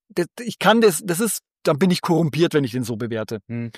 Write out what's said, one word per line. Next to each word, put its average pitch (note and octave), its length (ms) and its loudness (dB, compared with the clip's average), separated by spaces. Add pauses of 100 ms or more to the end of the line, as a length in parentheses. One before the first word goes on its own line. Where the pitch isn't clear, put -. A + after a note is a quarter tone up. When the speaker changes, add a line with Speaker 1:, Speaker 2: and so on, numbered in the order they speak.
(100)
Speaker 1:
das, F3+ 160 -4 (140)
ich A#3+ 180 -8
kann A3 240 4
das, G3+ 200 4
das F3 180 -4
ist, A3+ 180 -2 (240)
dann D#3 160 0
bin F3+ 120 4
ich F3 120 0
korrumpiert, D#3+ 500 2
wenn D3 120 2
ich A2+ 80 -6
den B2+ 120 -4
so A2+ 120 -6
bewerte. A2 420 -6 (100)
Speaker 2:
Hm. A#2 300 -8